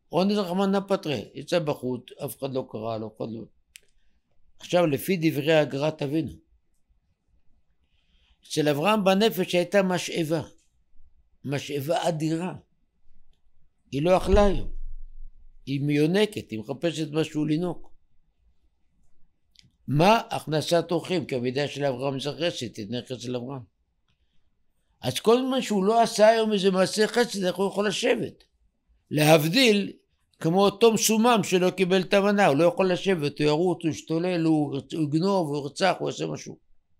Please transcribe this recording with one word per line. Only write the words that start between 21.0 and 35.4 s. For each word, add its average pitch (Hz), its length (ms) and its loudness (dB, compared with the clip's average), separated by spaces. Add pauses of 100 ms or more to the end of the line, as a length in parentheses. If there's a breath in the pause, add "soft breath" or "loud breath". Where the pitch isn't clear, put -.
כי 135 100 -6
המידה 127 320 -2
של 139 160 -6
אברהם 135 360 -4
זה 143 120 -6
חסד, 143 360 -6
תתנהג 113 440 -10
אצל 123 240 -8
אברהם. 127 260 -10 (1400)
אז 127 180 -4
כל 226 260 4
זמן 262 160 -2
שהוא 196 220 -2
לא 226 180 4
עשה 214 260 4
היום 220 240 2
איזה 196 180 2
מעשה 190 360 2
חסד, 214 380 0
איך 180 120 -2
הוא 196 100 0
יכול 208 220 -2
לשבת? 214 560 -2 (680)
להבדיל, 165 800 4 (480)
כמו 175 240 2
אותו 202 280 4
מסומם 220 500 4
שלא 180 280 2
קיבל 185 300 2
את - 140 0
המנה, 202 320 4
הוא 143 100 4
לא 160 80 4
יכול 180 280 2
לשבת, 165 460 -2
הוא 151 80 2
ירוץ, 160 360 2
הוא 160 80 0
ישתולל, 165 540 -2
הוא 151 320 0
ירצ-, - 200 -10
הוא 160 60 -2
יגנוב, 165 460 0